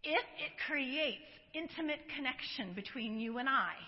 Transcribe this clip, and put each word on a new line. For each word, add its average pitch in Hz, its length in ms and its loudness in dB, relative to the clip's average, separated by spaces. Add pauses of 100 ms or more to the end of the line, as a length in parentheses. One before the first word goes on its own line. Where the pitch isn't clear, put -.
If - 220 4 (140)
it 302 120 -2 (140)
creates 277 600 2 (260)
intimate 311 460 0 (160)
connection 247 580 -2
between 220 460 -2
you 226 200 0
and 269 100 4
I 196 240 6 (140)